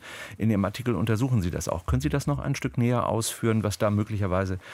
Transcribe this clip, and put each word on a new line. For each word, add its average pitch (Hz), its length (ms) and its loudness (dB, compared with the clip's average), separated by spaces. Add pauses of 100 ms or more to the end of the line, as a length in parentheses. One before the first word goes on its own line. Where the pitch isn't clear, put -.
(380)
In 110 120 2
Ihrem 101 160 4
Artikel 117 300 -2
untersuchen 110 460 2
Sie 87 100 0
das - 160 -4
auch. - 180 -4
Können 127 160 0
Sie 147 80 0
das 143 180 0
noch 143 120 0
ein 139 160 -2
Stück - 220 -4
näher 120 300 2
ausführen, 110 560 0
was 104 140 0
da 107 120 2
möglicherweise 98 680 0 (140)